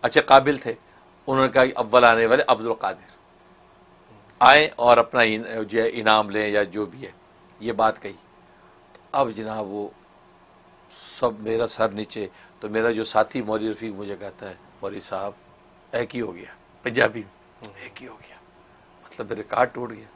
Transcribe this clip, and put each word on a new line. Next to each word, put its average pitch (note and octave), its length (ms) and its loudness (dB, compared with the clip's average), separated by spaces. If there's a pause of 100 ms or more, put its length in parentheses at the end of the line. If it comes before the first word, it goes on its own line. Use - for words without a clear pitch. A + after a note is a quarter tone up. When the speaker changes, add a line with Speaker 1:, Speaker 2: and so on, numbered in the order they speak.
Speaker 1:
अच्छे B2 180 2
काबिल C3+ 440 4
थे। A#2 100 -6 (520)
उन्होंने C3 220 2
कहा C3 160 4
कि C3 60 -4
अव्वल A#2+ 340 4
आने A2+ 200 6
वाले B2+ 180 2
अब्दुल A2+ 300 0
कादिर F#2 360 -8 (1300)
आए C#3+ 380 8
और A#2+ 180 6
अपना A#2 260 4
इन-, A2 220 0
जो A2+ 360 -4
है A2+ 80 2
इनाम G#2+ 400 2
लें G#2+ 220 -2
या G#2 120 2
जो G2+ 220 -6
भी A2 160 -16
है, F#2+ 120 -16 (480)
ये A2 100 -6
बात A2 260 0
कही। G2+ 140 -14
तो - 880 -20 (140)
अब C#3 180 0
जनाब G#2+ 340 -8
वो G#2 280 -8 (1000)
सब - 500 -6
मेरा A2+ 240 -2
सर A2 260 -2
नीचे, G#2 380 -10 (320)
तो G#2+ 80 -10
मेरा A2 220 0
जो A2 120 -2
साथी A2 380 0
मौलवी G#2+ 280 -4
रफ़ीक G#2+ 260 -10
मुझे G2+ 200 -12
कहता G2 300 -16
है, F#2 120 -14 (260)
"मौलवी G2 180 -10
साहब G2 340 -10 (600)
एक A#2+ 180 -4
ही B2 60 -8
हो G#2+ 120 -6
गया", F2+ 240 -18 (300)
पंजाबी A#2 340 0
में, G2+ 60 -12
Speaker 2:
हम्म। - 600 -20
Speaker 1:
"एक - 120 -20
ही C3 80 -18
हो - 100 -20
गया", - 220 -20 (680)
मतलब G#2+ 240 -14
मेरा A2 80 -6
रिकॉर्ड A2+ 320 0
टूट A#2+ 220 -10
गया। A2 240 -18